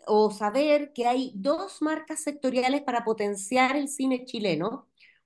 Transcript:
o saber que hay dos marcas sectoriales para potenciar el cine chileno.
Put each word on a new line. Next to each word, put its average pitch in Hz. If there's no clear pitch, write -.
o 214
saber 277
que 240
hay 254
dos 311
marcas 311
sectoriales 262
para 233
potenciar 220
el 285
cine 262
chileno. 202